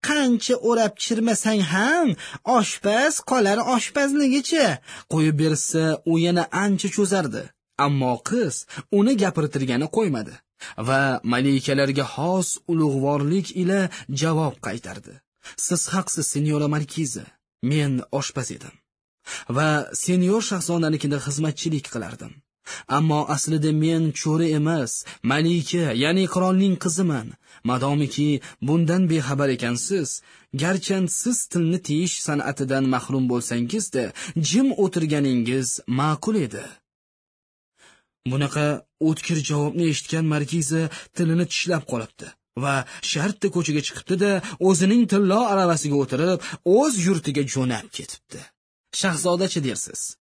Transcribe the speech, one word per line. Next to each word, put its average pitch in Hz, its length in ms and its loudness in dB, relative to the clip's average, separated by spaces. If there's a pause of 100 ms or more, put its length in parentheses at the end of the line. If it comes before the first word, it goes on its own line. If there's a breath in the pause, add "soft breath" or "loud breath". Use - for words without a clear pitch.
Qancha 254 560 2
o'rab 226 380 2
chirmasang 220 640 0
ham, 233 460 2 (480 loud breath)
oshpaz 233 680 2
qolar 214 360 2 (160)
oshpazligicha. 277 920 2 (420 loud breath)
Qo'yib 156 300 2
bersa, 156 440 0 (240)
u 165 120 2
yana 175 320 2
ancha 196 380 0
cho'zardi." 175 540 0 (360)
Ammo 135 360 2 (120)
qiz 208 280 0 (360 loud breath)
uni 208 260 4
gapirtirgani 147 720 0
qo'ymadi 156 460 -2 (420 loud breath)
va 135 260 0 (200)
malikalarga 135 840 0
xos 175 440 -2 (180)
ulug'vorlik 147 880 0
ila 185 260 2 (280 loud breath)
javob 151 500 0
qaytardi. 98 540 -10 (440 loud breath)
"Siz - 320 -2
haqsiz, 175 380 -2
sinyora 147 420 0
markiza. 147 560 -4 (380)
Men 143 300 0 (180)
oshpaz 139 400 -4
edim - 240 -14 (760 loud breath)
va 139 200 2 (240)
senyor 180 500 2
shahzodanikida 156 760 0
xizmatchilik 147 680 -2
qilardim. - 460 -10 (560 loud breath)
Ammo 151 400 2
aslida 156 440 0
men 160 300 2 (100)
cho'ri 160 400 0
emas, 151 400 0 (300 loud breath)
malika, 165 640 2 (100)
ya'ni 160 320 2
qirolning 185 500 2
qiziman. 160 520 -2 (360 loud breath)
Madomiki 139 680 0 (300 loud breath)
bundan 170 480 2
bexabar 143 400 0
ekansiz, 123 600 -2 (460 soft breath)
garchi 180 420 0 (120)
siz - 380 -2
tilni 170 360 0
tiyish 160 380 -2
san'atidan 135 640 -2
mahrum 131 420 0
bo'lsangiz-da, 120 760 -2 (320 loud breath)
jim 170 360 2
o'tirganingiz 139 960 0 (200)
ma'qul 151 480 0
edi." 110 300 -4 (1600 soft breath)
Bunaqa 139 400 0 (340)
o'tkir 160 400 0
javobni 147 480 -2
eshitgan 160 380 -2
markiza 151 560 0 (300 loud breath)
tilini 170 360 2
tishlab - 380 -2
qolibdi - 400 -8 (300)
va 139 180 -2 (260 loud breath)
shartta 196 480 -2
ko'chaga 156 360 0
chiqibdi-da, 190 480 -2 (260 loud breath)
o'zining 190 480 6
tillo 202 400 4
aravasiga 175 500 2
o'tirib, 143 420 2 (280 loud breath)
o'z 247 320 6
yurtiga 160 440 0
jo'nab 127 460 -2
ketibdi. - 520 -14 (520)
Shahzodachi 175 680 0
dersiz? - 380 -6 (260)